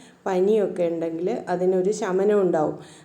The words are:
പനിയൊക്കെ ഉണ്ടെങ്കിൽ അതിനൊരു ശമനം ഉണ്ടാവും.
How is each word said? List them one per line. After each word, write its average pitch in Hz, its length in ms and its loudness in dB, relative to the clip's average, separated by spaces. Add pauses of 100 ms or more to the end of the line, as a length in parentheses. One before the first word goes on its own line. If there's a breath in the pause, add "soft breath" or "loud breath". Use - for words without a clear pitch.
(260 loud breath)
പനിയൊക്കെ 190 640 2
ഉണ്ടെങ്കിൽ 165 380 -4 (240)
അതിനൊരു 185 460 2
ശമനം 202 460 0
ഉണ്ടാവും. 156 320 0 (280 loud breath)